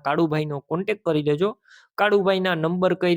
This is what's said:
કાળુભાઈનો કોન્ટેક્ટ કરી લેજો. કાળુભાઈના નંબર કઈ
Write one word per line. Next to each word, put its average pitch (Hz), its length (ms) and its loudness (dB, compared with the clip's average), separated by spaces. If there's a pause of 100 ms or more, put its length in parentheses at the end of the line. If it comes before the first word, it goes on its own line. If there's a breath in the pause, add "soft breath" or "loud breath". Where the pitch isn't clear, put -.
કાળુભાઈનો 151 520 0 (140)
કોન્ટેક્ટ 196 320 -4
કરી 151 240 0
લેજો. 151 220 0 (480 soft breath)
કાળુભાઈના 190 580 2
નંબર 180 460 0
કઈ 180 160 2